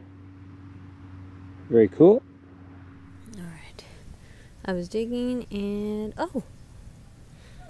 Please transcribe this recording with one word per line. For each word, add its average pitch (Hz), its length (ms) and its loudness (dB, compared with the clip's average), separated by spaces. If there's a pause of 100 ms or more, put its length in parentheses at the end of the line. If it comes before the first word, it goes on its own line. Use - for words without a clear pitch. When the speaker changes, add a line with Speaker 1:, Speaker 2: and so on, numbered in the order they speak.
(1700)
Speaker 1:
Very 113 180 10
cool. 196 340 10 (1120)
Speaker 2:
All 185 60 -12
right. 165 420 -16 (800)
I 190 80 0
was 175 160 0
digging 240 600 0
and... 208 680 -2
Oh, 285 260 -2 (1300)